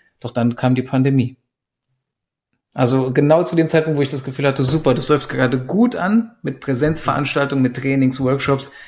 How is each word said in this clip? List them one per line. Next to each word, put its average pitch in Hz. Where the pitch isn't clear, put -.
Doch 120
dann 117
kam 127
die 127
Pandemie. 131
Also 131
genau 147
zu 175
dem 160
Zeitpunkt, 156
wo 143
ich 135
das 135
Gefühl 139
hatte, 139
super, 139
das 147
läuft 147
gerade 131
gut 202
an, 208
mit 139
Präsenzveranstaltungen, 139
mit 127
Trainings, 135
Workshops, 135